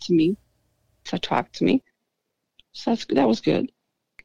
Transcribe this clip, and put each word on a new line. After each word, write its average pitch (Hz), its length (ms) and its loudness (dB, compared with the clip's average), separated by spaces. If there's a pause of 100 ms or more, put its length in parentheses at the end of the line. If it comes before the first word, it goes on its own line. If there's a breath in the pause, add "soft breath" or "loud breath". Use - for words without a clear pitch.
to - 100 -2
me 170 240 2 (680)
to - 140 -6
talk - 340 -2
to - 120 -2
me. - 180 2 (920)
So - 180 -6
that's, 233 160 -2
that 269 220 2
was 226 120 0
good. - 300 -2 (540)